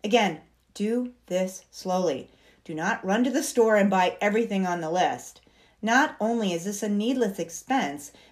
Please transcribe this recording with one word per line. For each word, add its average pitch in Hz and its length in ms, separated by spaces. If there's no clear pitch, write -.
Again, 202 380
do 240 400
this 185 420
slowly. 175 600
Do 165 100
not 185 280
run 202 220
to 262 60
the 262 120
store 220 340
and 202 120
buy 185 320
everything 202 460
on 175 160
the 156 80
list. 156 500
Not 254 400
only 220 320
is 170 120
this 202 180
a 214 80
needless 214 480
expense, 165 760